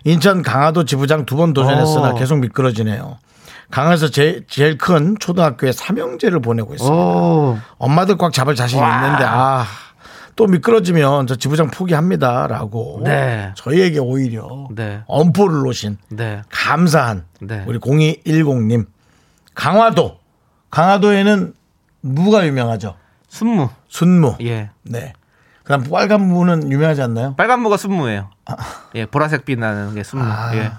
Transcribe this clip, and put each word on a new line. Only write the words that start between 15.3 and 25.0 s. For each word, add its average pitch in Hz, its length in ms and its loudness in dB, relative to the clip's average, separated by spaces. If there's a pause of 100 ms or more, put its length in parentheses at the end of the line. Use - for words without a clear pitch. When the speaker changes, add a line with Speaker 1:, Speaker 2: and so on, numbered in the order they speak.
Speaker 1:
놓으신 107 340 -6 (120)
Speaker 2:
네. 107 400 -8
Speaker 1:
감사한 143 760 0 (160)
Speaker 2:
네. 104 260 -10
Speaker 1:
우리 117 100 -4
공이일공 151 880 0
님. 113 180 0 (680)
강화도, 175 640 2 (540)
강화도에는 196 840 2 (480)
무가 175 460 2
유명하죠? 113 480 -4 (320)
Speaker 2:
순무. 214 420 -2 (200)
Speaker 1:
순무. 170 520 2
Speaker 2:
예. 113 280 -6 (140)
Speaker 1:
네. 117 300 -12 (500)